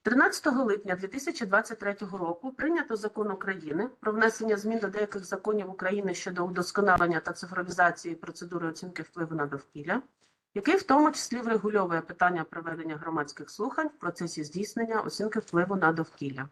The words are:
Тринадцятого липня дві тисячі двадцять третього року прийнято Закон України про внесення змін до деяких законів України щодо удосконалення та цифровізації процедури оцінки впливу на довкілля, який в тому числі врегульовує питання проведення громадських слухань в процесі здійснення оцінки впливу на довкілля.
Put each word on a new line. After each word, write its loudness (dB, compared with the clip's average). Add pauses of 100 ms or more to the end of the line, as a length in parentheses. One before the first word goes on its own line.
Тринадцятого 4
липня 0
дві -6
тисячі -6
двадцять 2
третього -4
року -4
прийнято 0
Закон -4
України -4 (100)
про -2
внесення 2
змін -2
до -2
деяких -4
законів -2
України -2
щодо -4
удосконалення 4
та -6
цифровізації 0
процедури -6
оцінки -8
впливу -6
на 0
довкілля, -4 (520)
який 2
в 2
тому 6
числі -6
врегульовує 2
питання 0
проведення -6
громадських -4
слухань -2
в -10
процесі -6
здійснення -4
оцінки -4
впливу 0
на 4
довкілля. -4